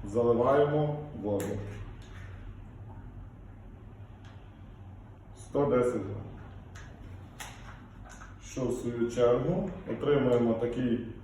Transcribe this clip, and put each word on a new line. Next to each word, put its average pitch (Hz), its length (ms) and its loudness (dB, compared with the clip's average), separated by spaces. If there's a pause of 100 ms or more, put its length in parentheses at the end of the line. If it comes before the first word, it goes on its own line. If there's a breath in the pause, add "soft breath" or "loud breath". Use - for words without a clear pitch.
заливаємо 131 920 6 (260)
воду. 101 220 2 (4000)
Сто 143 280 2
десять 123 260 6
грам. 104 360 -4 (2250)
Що 120 220 -4
в 113 60 2
свою 120 380 0
чергу 135 600 4 (220)
отримуємо 120 640 6
такий 120 520 0 (180)